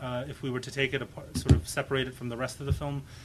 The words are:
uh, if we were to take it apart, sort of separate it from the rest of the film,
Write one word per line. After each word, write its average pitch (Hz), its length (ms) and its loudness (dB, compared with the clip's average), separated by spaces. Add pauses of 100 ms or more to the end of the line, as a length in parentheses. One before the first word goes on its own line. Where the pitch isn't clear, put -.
uh, 127 260 -4
if 139 140 -12
we 139 80 -4
were 127 120 0
to 127 100 -8
take 131 240 2
it 127 80 -2
apart, - 340 -10
sort - 180 8
of - 140 6
separate 131 400 0
it 127 60 -10
from 120 160 -8
the 117 80 -4
rest 127 200 -4
of 139 60 -8
the 139 80 0
film, 143 300 -2 (220)